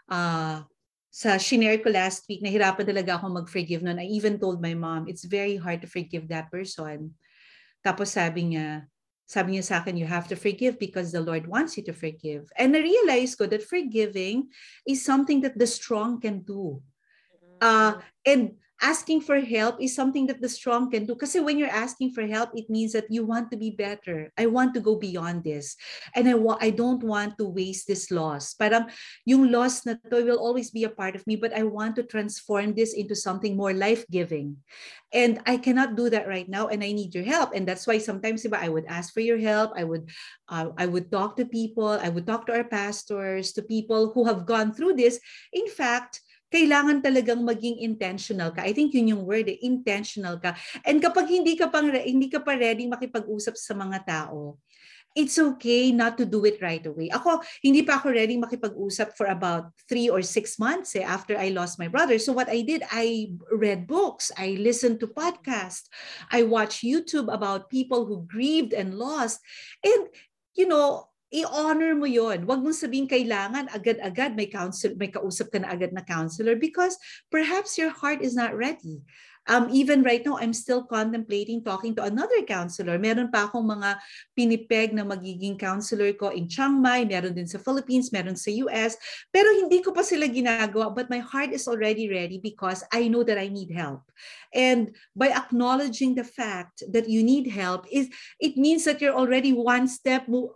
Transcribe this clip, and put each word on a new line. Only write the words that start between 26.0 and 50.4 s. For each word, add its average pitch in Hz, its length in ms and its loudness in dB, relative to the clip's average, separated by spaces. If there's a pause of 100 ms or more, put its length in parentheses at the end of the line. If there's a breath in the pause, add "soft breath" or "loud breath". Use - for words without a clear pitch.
And 240 80 4
I 247 80 6
wa-, 220 240 4
I 220 160 2
don't 240 320 0
want 208 320 -2
to 214 80 -2
waste 190 400 -4
this 190 240 -4
loss." 156 480 -4
Parang 226 320 2 (400 loud breath)
yung 262 240 8
loss 247 320 2
na 233 240 -4
to 240 160 2
will 240 160 2
always 247 320 -2
be 220 160 0
a 220 80 -16
part 190 160 -4
of 196 160 -10
me, 214 80 0
but 220 160 -2
I 214 80 -2
want 214 400 -2
to 240 80 -4
transform 208 640 -2
this 226 240 0
into 208 160 -4
something 196 400 -4
more 196 240 0
life-giving. 170 800 -2 (560 loud breath)
And 233 320 2
I 247 160 0
cannot 254 320 2
do 240 160 0
that 214 160 0
right 185 240 -6
now, 202 240 -4
and 208 80 -2
I 208 160 -4
need 185 160 -6
your 185 160 -4
help. 285 240 2
And 190 160 -2
that's 185 160 -4
why 220 160 2
sometimes, 220 480 -4
diba, 202 160 -2
I 165 80 -2
would 160 160 -2
ask 170 240 -8
for 220 80 -4
your 233 160 2
help. 220 400 2
I 175 80 -4
would, 165 240 -6 (400 loud breath)
uh, 165 320 -6
I 180 80 0
would 180 240 -4
talk 208 240 -2
to 247 80 0
people. 220 560 -2
I 175 80 -4
would 170 160 -4
talk 226 240 -4
to 233 80 0
our 233 80 0
pastors, 202 960 -6
to - 0 -
people 220 560 0
who 240 80 4
have 190 240 0
gone 220 240 2
through 339 240 2
this. 240 240 4 (320 loud breath)
In 403 160 -2
fact, 247 560 -4 (260 soft breath)
kailangan 294 480 4
talagang 240 480 2
maging 233 320 -2
intentional 196 720 -4
ka. 165 160 -6
I 208 80 0
think 294 160 2
yun 226 240 4
yung 196 80 -2
word, 214 240 0
eh, - 160 -6
intentional 208 800 -2